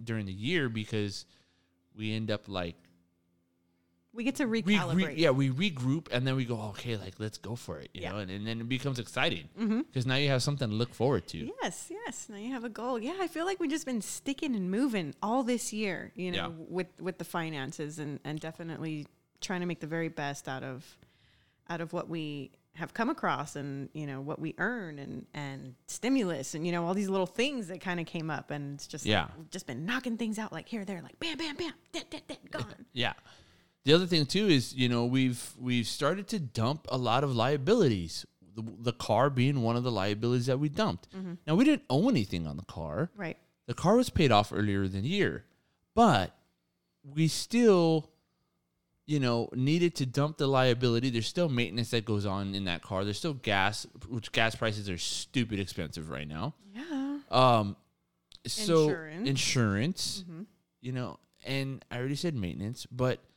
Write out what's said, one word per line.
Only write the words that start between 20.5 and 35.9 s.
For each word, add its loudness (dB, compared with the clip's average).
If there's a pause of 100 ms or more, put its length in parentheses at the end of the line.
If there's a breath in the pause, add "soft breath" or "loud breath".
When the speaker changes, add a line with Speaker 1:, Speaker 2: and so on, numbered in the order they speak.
Speaker 2:
of, -10 (840 soft breath)
out -4
of -8
what -4
we -6 (240)
have -8
come 0
across -2
and, -6
you -6
know, -6
what -6
we -4
earn -4
and, -10
and -10 (140)
stimulus 0
and, -2
you 0
know, 0
all 2
these 0
little 2
things 0
that -10
kinda -2
came -4
up, -6
and -6
it's -14
just, -10
Speaker 1:
Yeah. 4
Speaker 2:
like, -10
we've -18
just -12
been -6
knocking -2
things -4
out, -6
like, -10
here, -6
there, -8
like, -20
bam, -4
bam, -6
bam, -6 (180)
dit, -10
dit, -12
dit, -16
gone. -10
Speaker 1:
<laughs> -20
Yeah. -2 (720 soft breath)
The 6
other 6
thing, 2
too, 2
is, 6
you 4
know, 4
we've, 2
we've 0
started -2